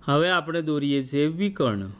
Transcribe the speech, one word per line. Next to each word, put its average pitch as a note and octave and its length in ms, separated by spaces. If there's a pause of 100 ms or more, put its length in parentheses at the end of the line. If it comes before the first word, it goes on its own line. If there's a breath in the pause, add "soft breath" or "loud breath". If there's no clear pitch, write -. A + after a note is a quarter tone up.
હવે D3+ 260
આપણે E3 320
દોરીએ C#3+ 400
છીએ C#3+ 240
વિકર્ણ. D#3 720